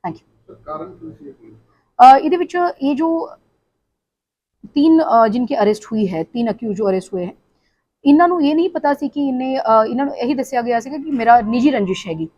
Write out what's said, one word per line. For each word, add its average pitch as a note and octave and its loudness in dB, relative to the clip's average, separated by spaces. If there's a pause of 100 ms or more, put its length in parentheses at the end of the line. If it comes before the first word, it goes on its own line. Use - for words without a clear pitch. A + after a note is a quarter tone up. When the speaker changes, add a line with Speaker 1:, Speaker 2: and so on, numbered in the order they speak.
Speaker 1:
Thank E3 -12
you। - -20
Speaker 2:
ਸਰ, - -20
ਕਾਰਨ D#3+ -16
ਕੀ D#3+ -16
ਸੀ C#3+ -20
ਇਹ? A2+ -20
Speaker 1:
ਅਹ, - 2
ਇਹਦੇ D4+ -4
ਵਿੱਚ F4+ -8 (240)
ਇਹ C4+ -2
ਜੋ E4 -4 (1400)
ਤਿੰਨ, D#4+ 2
ਅਹ, A3+ 4
ਜਿਨਕੇ B3 -2
ਅਰੈਸਟ G#3 0
ਹੋਈ G#3+ -2
ਹੈ, E3 -4
ਤਿੰਨ A#3 -4
ਅਕਿਊਜ਼ G#3+ -6
ਜੋ G#3 -2
ਅਰੈਸਟ F#3+ -4
ਹੋਏ F3+ -6
ਹੈ, - -10 (760)
ਇਹਨਾਂ D4+ 6
ਨੂੰ F4 0
ਇਹ D4 0
ਨਹੀਂ F4 0
ਪਤਾ D4 -2
ਸੀ C#4+ -6
ਕਿ C#4+ -6
ਇਹਨੇ, C4 -4
ਅਹ, A3 2
ਇਹਨਾਂ B3+ -4
ਨੂੰ - -6
ਇਹੀ B3 -2
ਦੱਸਿਆ B3+ -4
ਗਿਆ A#3 -2
ਸੀਗਾ C4+ -10
ਕਿ D4 -8
ਮੇਰਾ A#3 4
ਨਿੱਜੀ A#3+ 0
ਰੰਜਿਸ਼ F#3+ -4
ਹੈਗੀ D#3+ -8